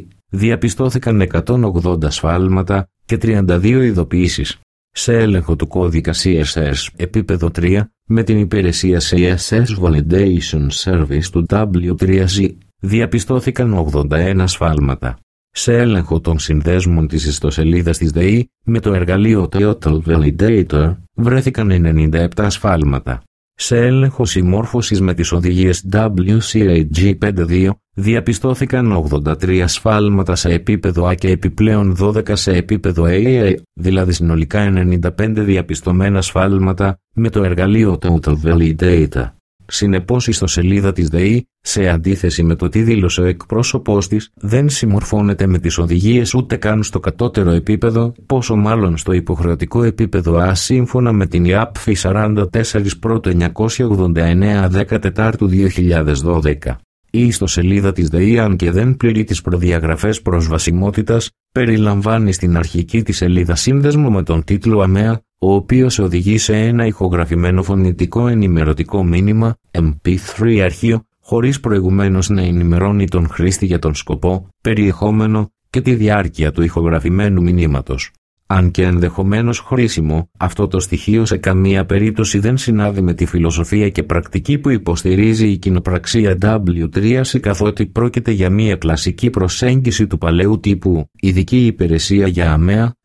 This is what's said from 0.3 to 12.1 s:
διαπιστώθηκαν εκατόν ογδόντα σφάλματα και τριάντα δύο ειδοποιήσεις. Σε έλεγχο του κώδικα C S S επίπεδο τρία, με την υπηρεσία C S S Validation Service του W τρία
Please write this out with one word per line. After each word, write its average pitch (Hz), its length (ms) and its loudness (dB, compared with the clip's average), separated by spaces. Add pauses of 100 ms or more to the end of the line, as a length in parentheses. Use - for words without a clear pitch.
διαπιστώθηκαν 117 880 0
εκατόν 107 440 0
ογδόντα 85 460 0
σφάλματα 92 800 0 (160)
και 113 140 -4
τριάντα 98 400 0
δύο 120 240 2
ειδοποιήσεις. 90 760 0 (320)
Σε - 280 -2
έλεγχο 92 380 2
του - 100 -4
κώδικα 82 560 -2
C 87 200 2
S 73 280 -2
S 69 160 -6 (100)
επίπεδο 87 540 -2
τρία, 95 400 0 (180)
με 113 140 2
την 107 160 2
υπηρεσία 92 600 0 (100)
C 90 240 2
S 113 280 0
S 110 200 -2
Validation 85 840 0 (180)
Service 80 480 0
του 85 160 0
W 90 480 0
τρία 95 400 2